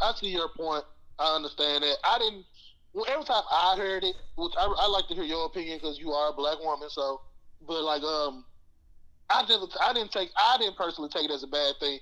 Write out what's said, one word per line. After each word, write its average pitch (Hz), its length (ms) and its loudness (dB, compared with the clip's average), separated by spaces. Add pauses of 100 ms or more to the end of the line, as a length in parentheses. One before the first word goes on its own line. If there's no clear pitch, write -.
I 202 140 4
see 202 120 -4
your 170 280 -2
point. 156 280 -2 (340)
I 156 180 2
understand 147 480 0
that. 143 200 2
I 214 140 4
didn't, 214 260 -2 (480)
well, 214 160 -4
every 285 160 -2
time 220 260 2
I 180 280 4
heard 190 240 0
it, 185 140 -2 (200)
which 165 220 -2
I, 170 60 4
I 160 240 4
like 196 200 2
to 170 60 -6
hear 180 80 -2
your 160 240 -2
opinion 165 320 -6
'cause 151 220 -6
you 160 120 -4
are 147 180 2
a - 20 -2
black 147 280 -2
woman, 147 300 -4
so, 135 300 -4 (460)
but, 165 180 -2
like, 151 180 0
um, 147 420 -2 (840)
I 240 160 6
didn't, 214 340 2
I 220 120 6
didn't 233 200 -2
take, 185 240 -2
I 233 220 6
didn't 202 180 -2
personally 160 340 -4
take 160 160 0
it 147 40 -4
as 139 140 -4
a - 20 -8
bad 143 320 0
thing. 139 240 -2